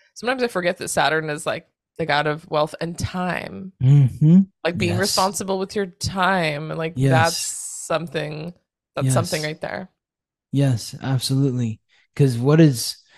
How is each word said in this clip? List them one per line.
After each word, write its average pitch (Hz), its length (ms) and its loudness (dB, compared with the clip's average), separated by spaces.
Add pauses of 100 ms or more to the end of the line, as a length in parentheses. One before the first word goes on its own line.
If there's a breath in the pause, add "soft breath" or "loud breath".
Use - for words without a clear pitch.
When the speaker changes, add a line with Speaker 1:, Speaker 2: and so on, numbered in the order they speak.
(160 soft breath)
Speaker 1:
sometimes 247 280 -4
I 233 40 2
forget 180 300 -2
that - 120 -8
Saturn 156 400 0
is, 151 160 -8
like, 143 220 -6 (300)
the 165 80 -4
god 147 220 0
of 151 220 -4
wealth 156 320 -2
and 170 160 -6
time. 185 760 -6 (100)
Speaker 2:
Mm-hmm. 143 600 6 (220)
Speaker 1:
Like, 170 140 -4
being 170 160 0
Speaker 2:
Yes. 170 60 0
Speaker 1:
responsible 196 600 -2
with 190 160 -6
your 196 100 -2
time. 175 840 -2
And, 156 60 -8
like, 165 200 -6
Speaker 2:
Yes. 135 140 4
Speaker 1:
that's 165 260 4 (500)
something, 156 640 -6 (420)
that's 139 100 -2
Speaker 2:
Yes. 131 80 2
Speaker 1:
something 160 300 -2
right 156 180 -8
there. - 280 -10 (640)
Speaker 2:
Yes, 135 500 0
absolutely. 127 760 -2 (360)
'Cause 131 220 4
what 143 240 4
is, 135 340 4 (220 soft breath)